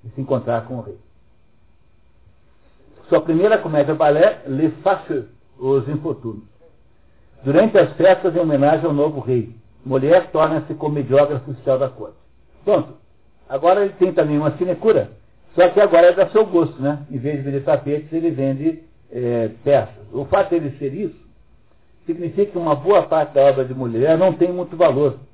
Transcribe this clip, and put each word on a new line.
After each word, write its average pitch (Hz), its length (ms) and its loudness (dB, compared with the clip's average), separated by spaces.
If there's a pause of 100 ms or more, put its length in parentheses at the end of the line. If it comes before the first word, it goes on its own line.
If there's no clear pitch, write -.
(140)
se 135 80 -10
encontrar 120 460 -4
com 127 100 -12
o 113 40 -12
rei. - 160 -16 (2000)
Sua - 120 2
primeira 190 380 2
comédia 151 360 0
balé, 151 540 2
Les 151 340 -2
Fâcheux, 165 440 -2 (340)
Os 135 300 0
Infortunos. 139 540 -8 (1000)
Durante 185 340 2
as 170 160 4
festas, 180 400 2
em 170 60 0
homenagem 151 460 2
ao 156 80 0
novo 143 260 -2
rei, 120 360 -4 (300)
Molière 135 460 2
torna-se 156 440 -2
comediógrafo 147 760 0
oficial 131 260 -2
da 131 120 -2
corte. - 260 -16 (480)
Pronto. 214 300 -2 (560)
Agora 165 320 2
ele 196 180 -2
tem 175 140 2
também 151 240 0
uma 147 200 -2
sinecura, 180 540 0 (440)
só 175 120 6
que 185 140 2
agora 170 260 6
é 175 60 6
do 185 180 0
seu 214 140 4
gosto, 170 360 -2
né? 143 300 -4
Em 139 60 -8
vez 139 200 -6
de 135 40 -8
vender 139 240 -6
tapetes, 151 480 -4
ele 165 180 -2
vende, 135 500 -4 (300)
eh, 120 400 -4 (100)
peças. 135 520 -2
O 135 100 -8
fato 190 280 -2
dele 151 260 -4
ser 139 160 -8
isso 190 260 -10 (840)
significa 175 460 -4
que 175 60 -8
uma 160 180 0
boa 170 280 2
parte 156 300 -2
da 139 80 2
obra 135 240 4
de 127 80 -10
Molière 131 440 0
não 185 140 2
tem 175 220 0
muito 175 240 -8
valor 143 400 2 (160)